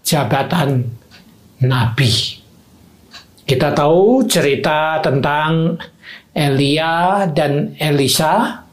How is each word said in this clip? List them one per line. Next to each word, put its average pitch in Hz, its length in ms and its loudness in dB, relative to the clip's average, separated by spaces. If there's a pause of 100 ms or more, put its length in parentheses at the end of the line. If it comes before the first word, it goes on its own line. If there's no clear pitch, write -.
jabatan 139 760 0 (840)
nabi. 123 760 0 (1040)
Kita 143 320 0
tahu 185 520 4
cerita 156 760 0
tentang 156 720 0 (560)
Elia 160 1000 0
dan 143 480 -2
Elisa. 151 920 0